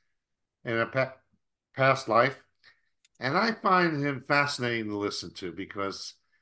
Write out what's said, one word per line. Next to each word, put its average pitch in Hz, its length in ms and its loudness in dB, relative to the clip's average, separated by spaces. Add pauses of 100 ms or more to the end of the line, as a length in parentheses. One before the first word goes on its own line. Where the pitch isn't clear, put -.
(640)
in 117 140 -2
a 113 80 2
pa-, 131 280 -2 (600)
past 131 340 2
life, 120 340 4 (800)
and 135 160 -2
I 220 160 2
find 180 520 2
him 139 220 -4
fascinating 123 640 0
to 104 60 -4
listen 98 380 -4
to 90 180 -10
because, 95 600 -8 (280)